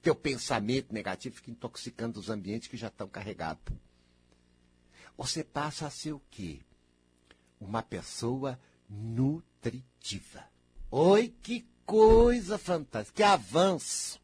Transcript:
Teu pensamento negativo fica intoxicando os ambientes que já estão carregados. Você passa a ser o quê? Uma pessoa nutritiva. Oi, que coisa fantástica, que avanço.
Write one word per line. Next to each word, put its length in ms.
Teu 120
pensamento 800
negativo 420
fica 160
intoxicando 680
os 100
ambientes 380
que 100
já 100
estão 200
carregados. 640
Você 260
passa 440
a 20
ser 220
o 180
quê? 300
Uma 220
pessoa 800
nutritiva. 1500
Oi, 500
que 260
coisa 720
fantástica, 580
que 80
avanço. 1000